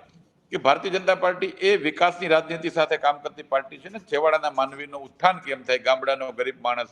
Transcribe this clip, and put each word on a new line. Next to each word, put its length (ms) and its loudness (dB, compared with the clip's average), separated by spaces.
કે 60 -4
ભારતીય 340 2
જનતા 240 2
પાર્ટી 320 -2
એ 300 2
વિકાસની 500 0
રાજનીતિ 420 0
સાથે 280 0
કામ 200 0
કરતી 260 -12
પાર્ટી 340 -4
છે 120 -18
ને, 100 -14
છેવાડાના 520 0
માનવીનું 500 -6
ઉત્થાન 360 0
કેમ 260 -8
થાય, 140 0
ગામડાનો 540 0
ગરીબ 300 -6
માણસ 300 -2